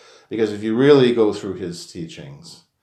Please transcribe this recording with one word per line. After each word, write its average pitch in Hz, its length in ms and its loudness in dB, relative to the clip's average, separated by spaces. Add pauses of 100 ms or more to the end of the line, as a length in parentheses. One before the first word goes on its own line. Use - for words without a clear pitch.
(300)
Because 107 220 -2
if 104 100 -10
you 110 140 -2
really 135 360 6
go 110 200 2
through 98 220 -8
his 85 360 -12
teachings 73 720 -18 (200)